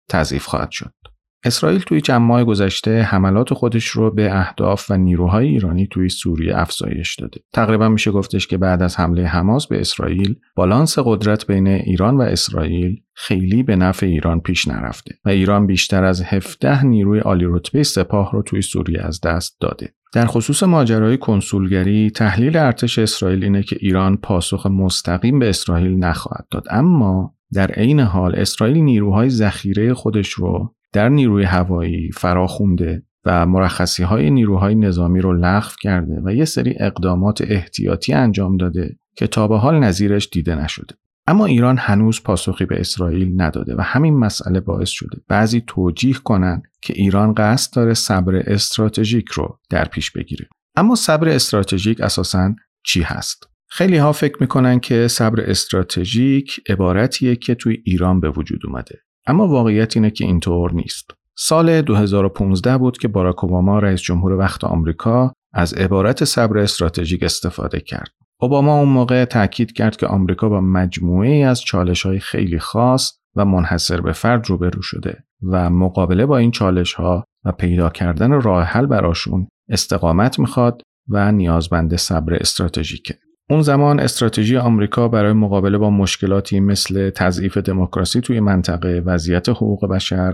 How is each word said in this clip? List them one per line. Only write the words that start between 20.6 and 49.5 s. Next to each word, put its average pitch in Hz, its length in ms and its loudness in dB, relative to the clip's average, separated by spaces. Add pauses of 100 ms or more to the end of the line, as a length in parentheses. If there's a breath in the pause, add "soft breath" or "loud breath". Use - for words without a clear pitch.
ماجرای 120 540 4
کنسولگری، 98 920 0
تحلیل 113 480 0
ارتش 123 420 0
اسرائیل 95 440 0
اینه 98 200 2
که - 160 -6
ایران 95 380 2
پاسخ 95 480 -2
مستقیم 95 760 0
به 120 100 2
اسرائیل 90 420 0
نخواهد 90 600 -2
داد، - 180 -6
اما 110 640 2 (180)
در 98 180 0
عین 135 280 2
حال 92 360 0
اسرائیل 110 420 0
نیروهای 113 520 2
ذخیره 107 640 0
خودش 107 360 -2
رو 92 460 -4 (180)
در 107 160 2
نیروی 120 340 4
هوایی 87 680 0
فراخونده 90 920 0 (220)
و 87 200 2
مرخصی‌های 92 840 0
نیروهای 104 460 2
نظامی 90 460 2
رو 92 120 2
لغو 90 360 0 (120)
کرده 85 420 -2
و 95 100 -4
یه 147 120 2
سری 127 340 -2
اقدامات 95 680 0
احتیاطی 98 640 -2
انجام 101 440 2
داده 90 400 -4 (180)
که - 120 -2
تا 107 200 0
به 107 100 2
حال 147 220 2
نظیرش 101 520 0
دیده 85 240 -2
نشده. 76 400 -8 (320)
اما 208 180 4
ایران 127 320 4
هنوز 110 460 0
پاسخی 95 420 -2
به - 140 -4
اسرائیل 92 640 -2
نداده 76 340 -4
و 85 60 -2
همین 147 360 2
مسئله 98 420 0
باعث 92 300 -4
شده - 280 -10 (100)
بعضی 113 400 0
توجیه 92 460 0
کنن 92 480 -2 (200)
که - 120 -8
ایران 101 400 2
قصد 110 420 0
داره 117 180 2
صبر 95 420 0
استراتژیک 107 920 -2
رو - 300 -6 (100)